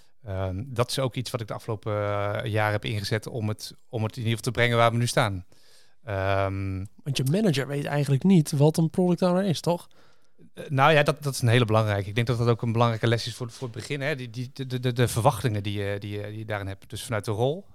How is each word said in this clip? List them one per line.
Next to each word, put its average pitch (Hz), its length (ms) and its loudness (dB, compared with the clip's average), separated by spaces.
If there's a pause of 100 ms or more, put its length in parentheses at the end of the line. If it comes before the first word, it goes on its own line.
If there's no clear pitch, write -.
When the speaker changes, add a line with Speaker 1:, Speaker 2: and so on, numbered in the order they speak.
(240)
Speaker 1:
Ehm, 95 420 -4
dat 123 240 -2
is - 80 -4
ook 131 160 -2
iets 123 160 -6
wat 120 100 -4
ik 107 60 -8
de 110 80 -8
afgelopen, 110 380 -6
eh, 104 580 -2
jaren 107 220 2
heb 104 120 -2
ingezet 110 420 -4
om 110 220 -4
het, - 260 -8 (140)
om 113 140 -4
het 110 140 -4
in 127 60 -8
ieder 113 140 0
geval 117 160 -4
te 117 60 -8
brengen 120 180 4
waar 117 140 6
we 117 60 -2
nu 120 100 0
staan. 104 380 0 (600)
Ehm, 98 800 -2 (180)
Speaker 2:
Want 143 140 -4
je 131 140 0
manager 160 360 2
weet 143 180 -6
eigenlijk 143 380 0
niet 185 300 6
wat 151 240 4
een 165 140 2
product 180 320 0
owner 185 220 2
is, 180 160 0
toch? 170 280 -2 (680)
Speaker 1:
Eh, - 140 -14
nou 143 240 6
ja, 147 100 8
dat, 147 200 0
dat 139 120 -2
is - 80 -6
een 117 60 4
hele 120 160 6
belangrijke. 107 440 2
Ik 101 60 -8
denk 117 120 0
dat 117 120 0
dat 120 100 2
ook 117 140 4
een 117 100 0
belangrijke 117 340 2
les 113 200 2
is 117 80 -8
voor, 120 160 -8
voor - 180 -10
het 113 80 -14
begin, 143 240 -8
hè. 143 160 -2
Die, 123 140 -10
die, 123 220 -8
de, 135 140 -10
de, 127 140 -4
de, 123 120 0
de 120 160 4
verwachtingen 113 540 0
die 104 200 -4
je, 101 160 -4
die 104 220 -8
je, 104 60 -10
die 107 120 -10
je 110 60 -8
daarin 104 220 -6
hebt. - 240 -12
Dus 107 140 -10
vanuit 107 200 -4
de 117 60 -4
rol, 131 340 -2 (100)